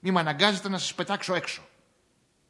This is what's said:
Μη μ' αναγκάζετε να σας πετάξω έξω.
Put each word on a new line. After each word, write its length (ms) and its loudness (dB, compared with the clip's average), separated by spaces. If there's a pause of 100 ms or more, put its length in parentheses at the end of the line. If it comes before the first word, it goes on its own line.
Μη 100 -2
μ' 80 4
αναγκάζετε 500 2
να 100 -2
σας 160 -4
πετάξω 400 -2
έξω. 320 -4 (840)